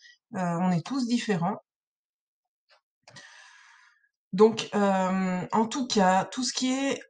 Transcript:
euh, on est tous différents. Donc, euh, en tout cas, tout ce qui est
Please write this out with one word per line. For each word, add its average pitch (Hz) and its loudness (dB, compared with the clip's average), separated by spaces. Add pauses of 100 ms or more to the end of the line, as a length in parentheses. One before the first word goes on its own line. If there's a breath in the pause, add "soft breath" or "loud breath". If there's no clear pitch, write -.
(340 loud breath)
euh, 175 -2
on 180 2
est 165 0
tous 262 -4
différents. 214 -2 (2750 loud breath)
Donc, 220 4
euh, 190 0
en 220 2
tout 254 -6
cas, 185 2
tout - -8
ce 247 -4
qui 254 -2
est 277 -2